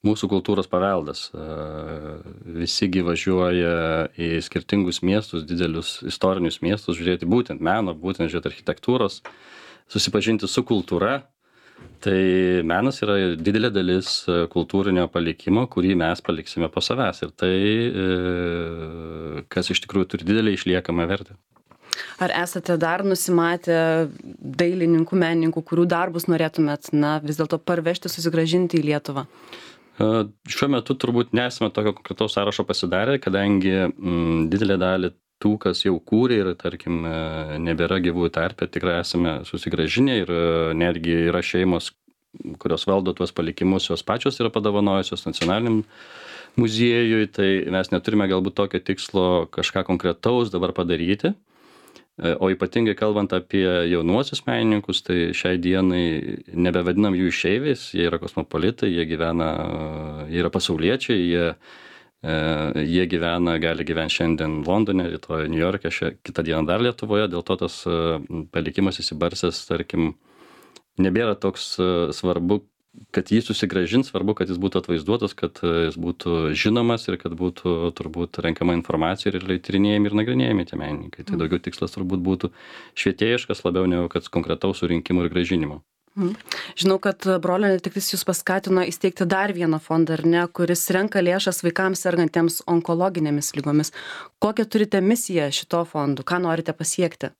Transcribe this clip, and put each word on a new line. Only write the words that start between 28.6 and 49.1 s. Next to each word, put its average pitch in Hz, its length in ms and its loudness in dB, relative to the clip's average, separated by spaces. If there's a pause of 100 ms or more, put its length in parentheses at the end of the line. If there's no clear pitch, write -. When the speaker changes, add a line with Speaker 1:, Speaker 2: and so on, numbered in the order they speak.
Speaker 2:
į 151 140 2
Lietuvą? 147 340 -2 (720)
Speaker 1:
E, 107 100 2 (380)
šiuo - 240 0
metu 131 240 0
turbūt 120 400 0
nesame 120 400 0
tokio 107 240 0
konkretaus - 400 -4
sąrašo 101 300 0
pasidarę, 98 540 0
kadangi, 98 520 2 (160)
mm, 82 600 0
didelę 98 260 2
dalį 92 340 0 (300)
tų, 104 200 4
kas 90 240 0
jau 95 120 4
kūrė 120 440 2
ir, 92 160 0
tarkim, 87 480 -4
e, 80 520 -4
nebėra 82 480 0
gyvųjų 85 280 2
tarpe, 85 360 -2
tikrai 87 320 -2
esame 85 380 0 (100)
susigrąžinę 85 720 0
ir, 85 80 -4
e, 82 480 2
netgi 82 400 0 (140)
yra 87 100 0
šeimos, 90 500 0 (720)
kurios - 240 -2
valdo 95 280 2
tuos 87 200 -4
palikimus, 92 560 0
jos 85 160 -4
pačios 120 340 -2
yra 117 140 0
padovanojusios 101 720 0
nacionaliniam 107 580 0 (760)
muziejui, 117 760 4
tai 98 160 2 (160)
mes 92 240 0
neturime 98 400 2
galbūt 95 240 2
tokio 98 260 0
tikslo 90 720 0